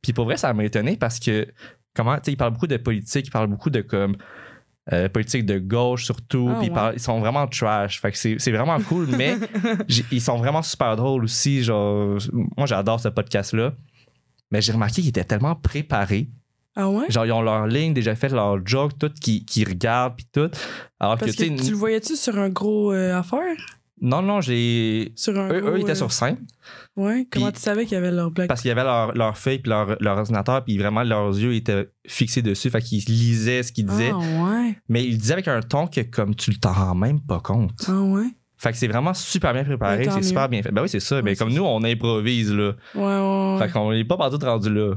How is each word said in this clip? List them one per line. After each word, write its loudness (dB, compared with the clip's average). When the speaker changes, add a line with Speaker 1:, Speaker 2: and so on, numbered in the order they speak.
Speaker 1:
Puis -2
pour 0
vrai, -2
ça 0
m'a 0
étonné 0
parce -2
que, 0
comment, 2
tu -6
sais, 0
ils -2
parlent 0
beaucoup -2
de 0
politique, -2
ils -16
parlent 0
beaucoup -2
de, 2
comme, -2
euh, 2
politique -2
de 0
gauche 0
surtout, -2
Speaker 2:
Ah, 2
Speaker 1:
puis 0
ils 0
Speaker 2:
ouais. -4
Speaker 1:
parlent, 0
ils -8
sont 0
vraiment 0
trash. -2
Fait -2
que -8
c'est, 0
c'est 0
vraiment 2
cool, 0
Speaker 2:
<laughs> 0
Speaker 1:
mais 2
j-, 2
ils 0
sont 0
vraiment 0
super 0
drôles 2
aussi. 0
Genre, 2
moi, 0
j'adore 0
ce -2
podcast-là. 0
Mais 2
j'ai 0
remarqué 0
qu'ils 2
étaient 0
tellement 0
préparés. -2
Speaker 2:
Ah 0
ouais ? 0
Speaker 1:
Genre, 2
ils 0
ont 2
leur 2
ligne, 0
déjà 0
fait -2
leur 0
joke, 0
tout, -2
qui, 0
qui 0
regardent, 0
puis -18
tout. 0
Alors 2
Speaker 2:
Parce 0
Speaker 1:
que, -4
tu 2
sais, -2
Speaker 2:
que -2
tu 0
le 0
voyais-tu -2
sur -2
un 2
gros, 0
euh, 0
affaire ? -2
Speaker 1:
Non, 2
non, 2
j'ai 0
Speaker 2:
Sur -2
un -2
Speaker 1:
eux, 2
Speaker 2:
gros, 0
Speaker 1:
eux, 2
ils 0
étaient 0
Speaker 2:
euh, 2
Speaker 1:
sur -2
scène. 0
Speaker 2:
Ouais, 0
comment 2
Speaker 1:
Puis -2
Speaker 2:
tu -6
savais 0
qu'il -4
y 0
avait 0
leur 0
black ? -2
Speaker 1:
parce 0
qu'il 0
y 2
avait 2
leur, 2
leur 2
feuille 0
puis -4
leur, 2
leur 2
ordinateur, 0
puis 0
vraiment, 2
leurs 2
yeux 2
étaient 0
fixés 0
dessus, 0
fait 0
qu'ils -2
lisaient 2
ce -6
qu'ils -2
disaient. 2
Speaker 2:
Ah 0
ouais. 0
Speaker 1:
Mais 2
ils 0
disaient 2
avec -2
un 0
ton -2
que, -2
comme, -2
tu 0
t'en 2
rends 2
même 2
pas -2
compte. 0
Speaker 2:
Ah 0
ouais. 2
Speaker 1:
Fait -2
que -4
c'est 0
vraiment 0
super 2
bien 0
préparé, 0
Speaker 2:
Mais 2
tant 0
Speaker 1:
c'est 0
Speaker 2:
mieux. 0
Speaker 1:
super 2
bien 0
fait. -2
Ben 2
oui, -2
c'est -2
ça. 0
Speaker 2:
Ouais, 2
Speaker 1:
Ben, 2
Speaker 2:
c'est -2
Speaker 1:
comme 0
Speaker 2:
ça. 2
Speaker 1:
nous, 2
on 0
improvise, 0
là. 2
Speaker 2:
Ouais, -4
ouais, 0
ouais. 2
Speaker 1:
Fait -4
qu'on 0
est 0
pas 0
partout 0
rendu 2
là. 2